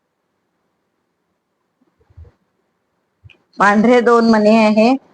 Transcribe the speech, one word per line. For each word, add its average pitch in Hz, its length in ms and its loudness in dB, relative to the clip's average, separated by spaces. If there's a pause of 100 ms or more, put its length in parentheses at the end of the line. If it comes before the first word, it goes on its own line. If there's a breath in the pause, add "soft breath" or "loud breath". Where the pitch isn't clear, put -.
(3500)
पांढरे 214 420 0
दोन 233 300 0
मणी 214 260 0
आहे. 220 400 0 (180)